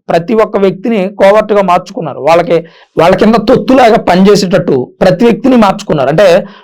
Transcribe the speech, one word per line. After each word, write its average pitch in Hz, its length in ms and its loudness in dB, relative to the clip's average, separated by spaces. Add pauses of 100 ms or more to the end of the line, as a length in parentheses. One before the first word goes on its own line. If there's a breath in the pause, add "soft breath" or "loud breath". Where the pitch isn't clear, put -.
ప్రతి 170 240 -2
ఒక్క 214 240 0
వ్యక్తిని 196 580 -4
కోవర్ట్గా 208 460 2
మార్చుకున్నారు. 175 580 -4
వాళ్ళకి, 170 380 0 (400 loud breath)
వాళ్ళ 175 180 2
కింద 214 180 2
తొత్తులాగా 247 640 2
పనిచేసేటట్టు 185 1040 0
ప్రతి 233 240 0
వ్యక్తిని 254 300 0
మార్చుకున్నారు. 190 540 -2
అంటే 190 360 2 (180 loud breath)